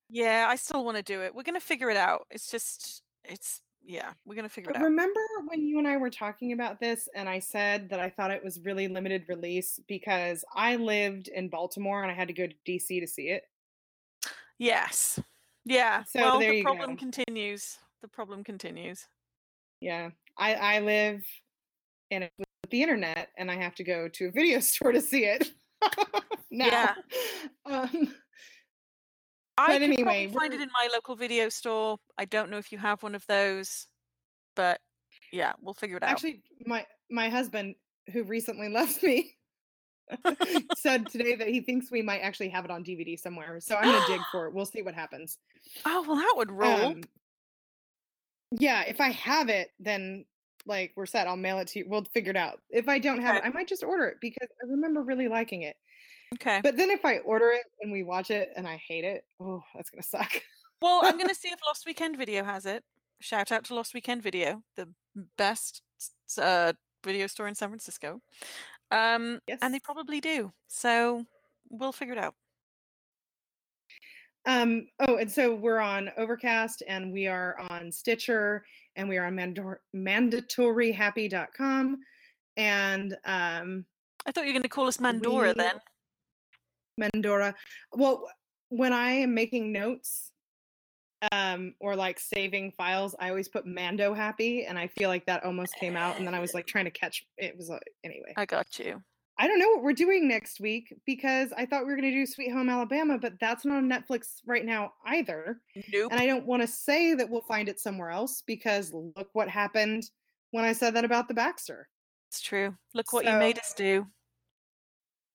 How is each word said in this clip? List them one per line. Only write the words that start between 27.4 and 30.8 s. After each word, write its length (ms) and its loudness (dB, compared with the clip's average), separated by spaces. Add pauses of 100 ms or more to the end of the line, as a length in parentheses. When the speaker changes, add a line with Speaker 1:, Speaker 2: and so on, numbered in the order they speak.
Speaker 2:
Um, 480 0 (1400)
Speaker 1:
I 100 8
Speaker 2:
but 120 8
Speaker 1:
could 140 6
Speaker 2:
anyway, 80 4
Speaker 1:
probably 280 4
find 260 0
it 60 -4
Speaker 2:
we're 20 -4
Speaker 1:
in 100 -8
my 200 2